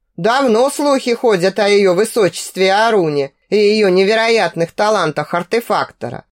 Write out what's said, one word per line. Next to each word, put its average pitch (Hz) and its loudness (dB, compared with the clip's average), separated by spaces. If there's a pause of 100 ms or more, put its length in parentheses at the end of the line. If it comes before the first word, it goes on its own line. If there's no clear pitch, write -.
(160)
"Давно 240 0
слухи 269 -2
ходят 190 0
о 202 2
ее 202 4
высочестве 190 -2
Аруне 185 0 (160)
и 196 0
ее 208 2
невероятных 190 0
талантах 175 -2
артефактора. 170 -6 (120)